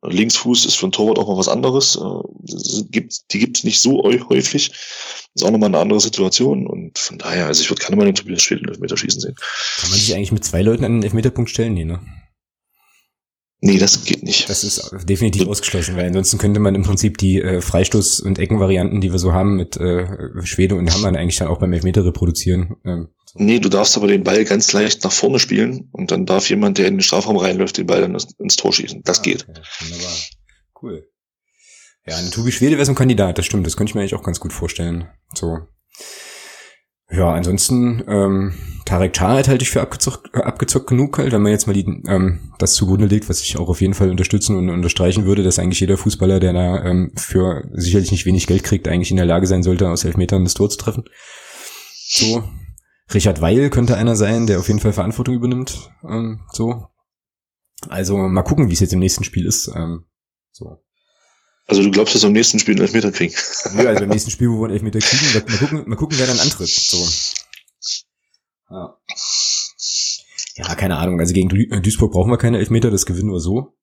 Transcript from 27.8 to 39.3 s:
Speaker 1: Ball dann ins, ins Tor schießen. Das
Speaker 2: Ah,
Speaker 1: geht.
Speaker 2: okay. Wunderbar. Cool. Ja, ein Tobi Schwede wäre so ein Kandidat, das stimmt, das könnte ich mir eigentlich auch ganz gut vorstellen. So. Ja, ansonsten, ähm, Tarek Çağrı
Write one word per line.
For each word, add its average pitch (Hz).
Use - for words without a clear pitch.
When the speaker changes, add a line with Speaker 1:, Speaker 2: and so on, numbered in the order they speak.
Speaker 1:
Ball 87
dann 90
ins, 92
ins -
Tor -
schießen. -
Das -
Speaker 2:
Ah, -
Speaker 1:
geht. -
Speaker 2:
okay. 82
Wunderbar. 87
Cool. 104
Ja, 80
ein 90
Tobi 117
Schwede 143
wäre 143
so 139
ein 131
Kandidat, 104
das 95
stimmt, 98
das -
könnte 107
ich -
mir 104
eigentlich 95
auch -
ganz -
gut -
vorstellen. 85
So. 82
Ja, 85
ansonsten, 110
ähm, 98
Tarek 90
Çağrı 127